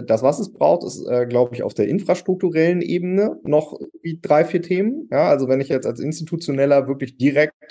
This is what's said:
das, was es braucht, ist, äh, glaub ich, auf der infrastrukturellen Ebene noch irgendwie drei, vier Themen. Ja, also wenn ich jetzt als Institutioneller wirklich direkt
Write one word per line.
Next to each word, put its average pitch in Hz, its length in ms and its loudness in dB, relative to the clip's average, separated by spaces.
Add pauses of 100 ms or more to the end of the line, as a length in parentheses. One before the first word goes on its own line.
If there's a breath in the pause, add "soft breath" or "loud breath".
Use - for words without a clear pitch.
das, 113 160 2
was 147 160 2
es - 120 -6
braucht, 170 320 2
ist, - 240 -10
äh, 123 200 0
glaub 120 260 0
ich, 117 80 -8
auf - 140 -6
der 104 120 2
infrastrukturellen 180 960 0
Ebene 180 640 -2
noch 151 360 0
irgendwie - 420 -10
drei, 151 240 4
vier 165 180 -2
Themen. 208 480 -2
Ja, 151 180 2
also 135 180 2
wenn 131 140 2
ich 139 80 -6
jetzt 135 160 -2
als 120 140 -6
Institutioneller 143 880 0
wirklich 131 300 -6
direkt 143 360 2 (180)